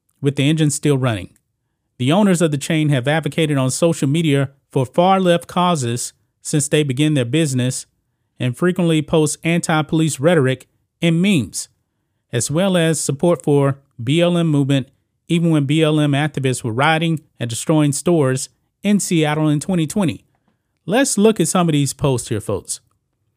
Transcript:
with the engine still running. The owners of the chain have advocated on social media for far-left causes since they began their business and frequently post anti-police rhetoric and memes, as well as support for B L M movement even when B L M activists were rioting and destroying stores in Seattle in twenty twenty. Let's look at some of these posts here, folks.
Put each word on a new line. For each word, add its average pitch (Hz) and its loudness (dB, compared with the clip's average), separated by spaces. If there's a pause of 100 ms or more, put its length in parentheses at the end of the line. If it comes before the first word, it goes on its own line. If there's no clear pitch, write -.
(220)
with 139 0
the 139 2
engine 156 2
still 143 0
running. 117 -4 (600)
The 127 0
owners 190 2
of 165 2
the 147 -2
chain 156 -2
have 131 0
advocated 151 0
on 131 0
social 160 0
media 139 0 (200)
for 131 -2
far-left 180 2
causes 143 -2 (280)
since - -2
they 151 2
began 147 0
their 131 0
business 127 -2 (540)
and 127 -2
frequently 170 0
post 156 0
anti-police 160 0
rhetoric 131 0 (320)
and 165 2
memes, 175 -2 (600)
as 123 -4
well 180 0
as 160 0
support 165 -2
for 139 2 (240)
B 143 0
L 175 2
M 170 0
movement 139 0 (440)
even 170 2
when 151 2
B 151 0
L 156 2
M 147 2
activists 139 -2
were 113 -6
rioting 160 0 (160)
and 120 -4
destroying 147 0
stores 139 0 (340)
in 202 2
Seattle 156 0
in 151 0
twenty 170 -2
twenty. 156 -4 (600)
Let's 254 0
look 214 4
at 165 2
some 175 2
of 156 0
these 143 0
posts 135 -2
here, 107 -4
folks. - -8 (540)